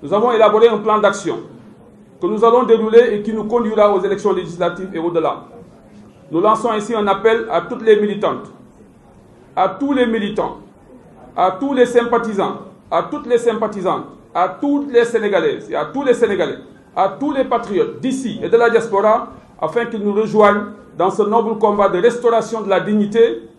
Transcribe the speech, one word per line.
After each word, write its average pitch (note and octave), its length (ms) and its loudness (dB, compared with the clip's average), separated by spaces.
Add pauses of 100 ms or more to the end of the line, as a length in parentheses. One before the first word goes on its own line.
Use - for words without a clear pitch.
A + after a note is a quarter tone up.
Nous D3 120 -6
avons A#3 180 2
élaboré A3 360 6
un G#3+ 120 2
plan G#3+ 180 0
d'action G3+ 420 0 (800)
que F3+ 60 -2
nous G#3+ 160 0
allons A#3+ 200 4
dérouler A3 500 4
et G#3 80 -4
qui A3 100 -6
nous G#3+ 140 -4
conduira G#3+ 440 2
aux F#3+ 120 0
élections G3 320 -2
législatives F3 600 -6
et E3 60 -6
au-delà. D#3+ 460 -2 (840)
Nous E3 120 -2
lançons A3 280 2
ainsi G#3+ 240 -4
un G#3 140 -2
appel G#3 420 0
à E3+ 120 -2
toutes A#3+ 200 -8
les A3 180 4
militantes, G3 520 -4 (1040)
à F#3+ 140 0
tous C#4 240 -4
les B3 120 2
militants, G#3+ 520 -4 (760)
à F#3 220 0
tous C#4 160 -4
les B3 120 4
sympathisants, A3 720 0 (340)
à E3+ 120 0
toutes C#4+ 240 -8
les A#3+ 100 2
sympathisantes, G#3 720 -2 (280)
à F#3 240 0
toutes C#4+ 320 -2
les A#3+ 140 4
Sénégalaises G3+ 680 -2
et C#3 40 -6
à D3 100 -2
tous C4 180 -6
les B3+ 100 4
Sénégalais, F3 440 0 (360)
à F#3+ 240 -2
tous - 140 -4
les C4+ 140 -2
patriotes G3+ 560 -2
d'ici B3 420 -6
et E3 60 -4
de A3+ 80 4
la A#3 120 6
diaspora, G#3+ 600 0 (320)
afin A3 240 -2
qu'ils G#3+ 180 -8
nous G3+ 100 -2
rejoignent G#3 600 2 (240)
dans F3 120 2
ce G3 140 -2
noble G#3+ 340 0
combat G#3 300 2
de F3+ 120 -2
restauration A#3 640 0
de G3 80 -8
la F#3+ 120 2
dignité G#3+ 640 0 (160)